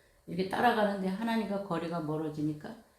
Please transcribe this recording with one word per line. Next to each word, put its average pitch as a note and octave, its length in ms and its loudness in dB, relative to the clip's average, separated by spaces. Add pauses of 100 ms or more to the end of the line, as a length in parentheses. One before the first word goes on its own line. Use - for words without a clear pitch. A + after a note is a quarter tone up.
(280)
이렇게 F3 220 -2
따라가는데 G3+ 580 4
하나님과 G3+ 560 0
거리가 E3 380 -2
멀어지니까 D3+ 760 -2 (240)